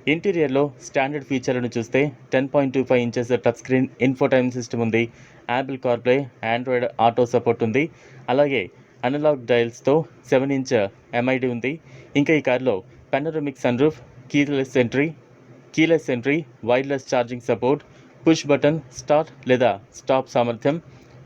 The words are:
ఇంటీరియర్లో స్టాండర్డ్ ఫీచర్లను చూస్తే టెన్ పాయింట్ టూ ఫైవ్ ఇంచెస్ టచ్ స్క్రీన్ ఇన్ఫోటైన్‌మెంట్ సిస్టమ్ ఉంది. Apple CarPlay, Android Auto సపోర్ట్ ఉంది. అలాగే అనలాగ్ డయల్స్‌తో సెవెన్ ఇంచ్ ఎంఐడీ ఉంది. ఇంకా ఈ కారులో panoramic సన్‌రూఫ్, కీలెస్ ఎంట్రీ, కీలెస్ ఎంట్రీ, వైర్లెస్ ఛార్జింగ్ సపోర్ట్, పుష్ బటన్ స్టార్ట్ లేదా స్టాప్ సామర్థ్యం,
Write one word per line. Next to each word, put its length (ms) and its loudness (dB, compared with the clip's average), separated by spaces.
ఇంటీరియర్లో 500 0
స్టాండర్డ్ 460 -4
ఫీచర్లను 440 -2
చూస్తే 260 0
టెన్ 220 0
పాయింట్ 240 0
టూ 120 0
ఫైవ్ 140 4
ఇంచెస్ 260 -4
టచ్ 160 0
స్క్రీన్ 260 0
ఇన్ఫోటైన్‌మెంట్ 520 0
సిస్టమ్ 260 -4
ఉంది. 180 2
Apple 280 -6
CarPlay, 320 2
Android 300 -2
Auto 180 2
సపోర్ట్ 320 0
ఉంది. 160 0
అలాగే 300 2
అనలాగ్ 420 -2
డయల్స్‌తో 440 2
సెవెన్ 260 2
ఇంచ్ 180 -2
ఎంఐడీ 340 -2
ఉంది. 180 -6
ఇంకా 200 2
ఈ 80 -10
కారులో 260 0
panoramic 440 -4
సన్‌రూఫ్, 340 0
కీలెస్ 420 0
ఎంట్రీ, 220 0
కీలెస్ 400 2
ఎంట్రీ, 220 0
వైర్లెస్ 420 -2
ఛార్జింగ్ 380 -4
సపోర్ట్, 320 0
పుష్ 280 2
బటన్ 280 2
స్టార్ట్ 300 0
లేదా 200 2
స్టాప్ 340 -2
సామర్థ్యం, 420 0